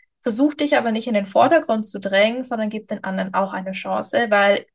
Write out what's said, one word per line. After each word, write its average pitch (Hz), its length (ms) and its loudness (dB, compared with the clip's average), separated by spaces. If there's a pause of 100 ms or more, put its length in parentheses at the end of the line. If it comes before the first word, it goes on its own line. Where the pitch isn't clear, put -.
(280)
Versuch 269 280 0
dich 294 200 0
aber 233 160 2
nicht 220 160 -4
in 240 60 -2
den 202 120 0
Vordergrund 240 640 2
zu - 140 -8
drängen, 208 420 2
sondern 220 260 -4
gib 214 200 -10
den 208 140 -8
anderen 190 300 -6
auch 196 200 -2
eine 190 180 -8
Chance, 190 580 -2
weil 202 460 4